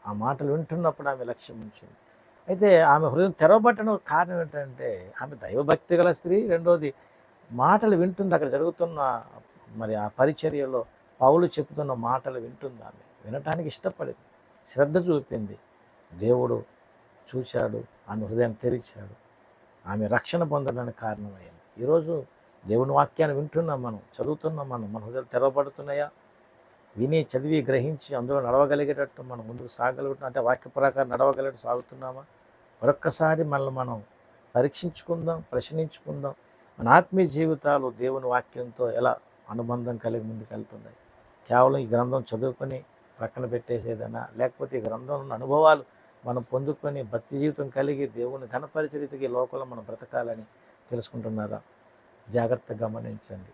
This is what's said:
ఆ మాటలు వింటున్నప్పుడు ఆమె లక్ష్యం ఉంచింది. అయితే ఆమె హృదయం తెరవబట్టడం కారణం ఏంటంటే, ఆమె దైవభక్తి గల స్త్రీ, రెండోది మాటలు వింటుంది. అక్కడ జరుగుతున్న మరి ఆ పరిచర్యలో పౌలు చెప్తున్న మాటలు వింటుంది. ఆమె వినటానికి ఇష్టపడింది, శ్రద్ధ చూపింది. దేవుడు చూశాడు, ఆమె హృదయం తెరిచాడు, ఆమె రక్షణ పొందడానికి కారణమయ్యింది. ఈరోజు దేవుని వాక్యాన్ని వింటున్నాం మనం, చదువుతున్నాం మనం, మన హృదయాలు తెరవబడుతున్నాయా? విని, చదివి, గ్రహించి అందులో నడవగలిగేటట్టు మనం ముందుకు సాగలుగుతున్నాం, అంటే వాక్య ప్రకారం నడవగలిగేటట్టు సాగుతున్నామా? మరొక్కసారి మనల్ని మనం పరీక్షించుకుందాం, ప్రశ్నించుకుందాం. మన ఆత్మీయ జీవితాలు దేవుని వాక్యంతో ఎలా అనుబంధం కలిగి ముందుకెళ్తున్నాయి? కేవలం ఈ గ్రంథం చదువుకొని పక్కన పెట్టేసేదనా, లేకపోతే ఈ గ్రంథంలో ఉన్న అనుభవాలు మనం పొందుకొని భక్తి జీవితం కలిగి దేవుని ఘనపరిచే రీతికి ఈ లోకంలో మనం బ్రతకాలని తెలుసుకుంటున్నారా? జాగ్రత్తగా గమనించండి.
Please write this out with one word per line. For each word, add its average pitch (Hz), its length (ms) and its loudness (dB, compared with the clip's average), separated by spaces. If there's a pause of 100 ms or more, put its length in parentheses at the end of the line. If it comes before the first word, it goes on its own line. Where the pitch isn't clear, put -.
ఆ 104 40 -8
మాటలు 131 400 -2
వింటున్నప్పుడు 160 560 -2
ఆమె 131 160 -4
లక్ష్యం 117 320 -10
ఉంచింది. - 400 -18 (520)
అయితే 185 320 8
ఆమె 151 280 6
హృదయం 170 220 4
తెరవబట్టడం 214 680 6 (100)
కారణం 175 320 2
ఏంటంటే, 127 720 -6 (100)
ఆమె 143 120 -10
దైవభక్తి 143 600 0
గల 175 160 6
స్త్రీ, 190 360 0
రెండోది 165 460 2 (580)
మాటలు 190 440 4
వింటుంది. 185 380 0
అక్కడ 151 140 2
జరుగుతున్న 143 760 -2 (540)
మరి 110 180 -4
ఆ 104 140 -4
పరిచర్యలో 139 760 0 (360)
పౌలు 156 260 8
చెప్తున్న 143 460 -4
మాటలు 123 460 -4
వింటుంది. 120 440 -12
ఆమె - 200 -20 (220)
వినటానికి 147 440 -6
ఇష్టపడింది, - 480 -8 (520)
శ్రద్ధ 156 400 2
చూపింది. 123 500 -2 (560)
దేవుడు 117 500 2 (720)
చూశాడు, 117 480 -4 (240)
ఆమె 107 180 -6
హృదయం 117 260 0
తెరిచాడు, 107 760 -6 (580)
ఆమె 104 180 -2
రక్షణ 123 360 0
పొందడానికి 135 560 -4
కారణమయ్యింది. 104 840 -12
ఈరోజు 156 420 0 (420)
దేవుని 123 260 2
వాక్యాన్ని 143 440 2
వింటున్నాం 147 460 -4
మనం, 110 180 -8 (220)
చదువుతున్నాం 147 460 -6
మనం, 113 240 -8
మన 110 100 -8
హృదయాలు 120 220 -8
తెరవబడుతున్నాయా? 139 840 0 (840)
విని, 143 300 0 (120)
చదివి, 151 240 2
గ్రహించి 135 520 0
అందులో 131 260 0
నడవగలిగేటట్టు 139 840 2
మనం 120 260 -14
ముందుకు 123 200 -12
సాగలుగుతున్నాం, 135 580 -4
అంటే 127 140 -4
వాక్య 123 300 0
ప్రకారం 135 380 0
నడవగలిగేటట్టు 135 540 0
సాగుతున్నామా? 131 640 -8 (580)
మరొక్కసారి 156 640 2
మనల్ని 139 260 -2
మనం 123 320 -6 (540)
పరీక్షించుకుందాం, 160 960 -2
ప్రశ్నించుకుందాం. 143 840 -6 (460)
మన 110 80 0
ఆత్మీయ 180 380 8
జీవితాలు 143 720 0
దేవుని 131 280 -4
వాక్యంతో 123 640 -2
ఎలా 117 260 2 (340)
అనుబంధం 120 460 -4
కలిగి 113 280 -4
ముందుకెళ్తున్నాయి? 110 720 -12 (520)
కేవలం 131 280 6
ఈ 135 100 -4
గ్రంథం 120 380 0 (120)
చదువుకొని 131 480 -6 (360)
పక్కన 123 260 -8
పెట్టేసేదనా, 113 880 -6
లేకపోతే 131 420 -4
ఈ - 20 -2
గ్రంథంలో 123 380 -6
ఉన్న 135 140 -10
అనుభవాలు 143 520 6 (420)
మనం 123 160 -2
పొందుకొని 139 600 -4
భక్తి 117 360 -6
జీవితం 143 300 -2
కలిగి 139 380 -2
దేవుని 123 400 -6
ఘనపరిచే 147 540 -6
రీతికి 139 240 -8
ఈ 131 40 -2
లోకంలో 127 360 -4
మనం 123 180 -14
బ్రతకాలని 113 600 -6 (480)
తెలుసుకుంటున్నారా? 110 720 -6 (720)
జాగ్రత్తగా 117 560 -2
గమనించండి. 107 680 -10